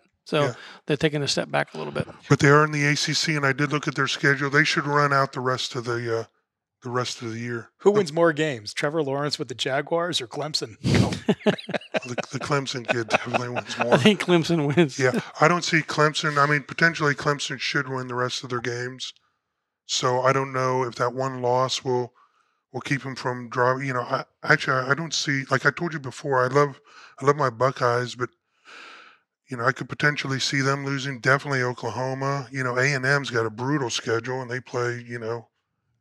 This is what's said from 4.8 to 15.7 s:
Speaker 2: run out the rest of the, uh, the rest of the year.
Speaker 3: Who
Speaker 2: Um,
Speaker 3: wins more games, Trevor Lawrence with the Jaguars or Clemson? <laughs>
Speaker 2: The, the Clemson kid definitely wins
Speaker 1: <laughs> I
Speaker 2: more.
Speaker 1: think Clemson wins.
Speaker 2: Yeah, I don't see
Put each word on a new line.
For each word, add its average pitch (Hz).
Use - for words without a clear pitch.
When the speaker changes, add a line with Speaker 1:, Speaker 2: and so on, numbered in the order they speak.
Speaker 2:
run 143
out 139
the -
rest 127
of 120
the, 117
uh, 113
the 127
rest 123
of 117
the 113
year. 117
Speaker 3:
Who 196
Speaker 2:
Um, 208
Speaker 3:
wins 185
more 165
games, 143
Trevor 151
Lawrence 139
with 139
the 120
Jaguars 147
or 123
Clemson? 143
<laughs> -
Speaker 2:
The, 120
the 131
Clemson 131
kid 113
definitely 123
wins 120
Speaker 1:
<laughs> -
I 233
Speaker 2:
more. 233
Speaker 1:
think 190
Clemson 165
wins. 156
Speaker 2:
Yeah, 135
I 151
don't 175
see 165